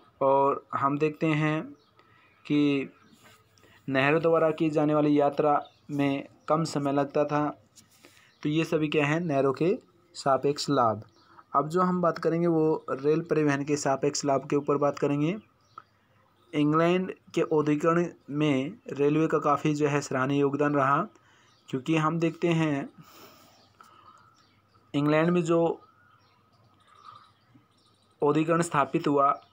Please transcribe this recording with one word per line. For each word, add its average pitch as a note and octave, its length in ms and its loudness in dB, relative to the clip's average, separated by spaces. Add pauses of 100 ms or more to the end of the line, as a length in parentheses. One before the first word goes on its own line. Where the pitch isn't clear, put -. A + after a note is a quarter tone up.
(240)
और C#3 520 2
हम C#3 240 -2
देखते D3+ 280 -2
हैं D#3 360 0 (840)
कि C#3+ 440 0 (960)
नहरों C#3 340 2
द्वारा D#3+ 280 4
की D#3 200 0
जाने D3+ 240 2
वाली D3 260 4
यात्रा C#3+ 440 2 (260)
में C#3 380 -2 (200)
कम D#3+ 160 0
समय C#3+ 280 -4
लगता D3 320 0
था। D3 380 -4 (800)
तो D3+ 60 -4
ये D#3+ 160 0
सभी D#3 240 -2
क्या D3+ 180 2
हैं, D#3 140 0
नहरों C#3 320 0
के F3 260 -2 (360)
सापेक्ष C#3 560 -2
लाभ। A2+ 320 2 (540)
अब D3 120 0
जो E3+ 120 -2
हम F3+ 220 0
बात E3 160 0
करेंगे E3+ 280 0
वो D#3+ 440 0
रेल C#3+ 300 0
परिवहन D3+ 440 0
के C#3+ 120 -2
सापेक्ष C#3+ 480 -2
लाभ C3+ 240 0
के D3 80 0
ऊपर D3 200 0
बात C#3+ 220 -2
करेंगे। D3 580 -4 (1000)
इंग्लैंड E3 560 2 (220)
के E3+ 60 0
औद्योगिकरण D#3+ 680 0 (220)
में D3 420 -2 (200)
रेलवे D3 340 2
का D#3 120 0
काफ़ी D3 360 0
जो D3 140 0
है C#3+ 120 0
सराहनीय C#3 400 -2
योगदान C#3+ 340 0
रहा, C#3+ 320 0 (600)
क्योंकि C3+ 280 -2
हम D#3 220 0
देखते E3 300 -2
हैं D#3+ 420 0 (2000)
इंग्लैंड D3+ 360 2
में F3 120 2
जो E3 380 0 (2500)
औद्योगिकरण D#3 400 2
स्थापित D#3 460 -2
हुआ C#3+ 320 2 (120)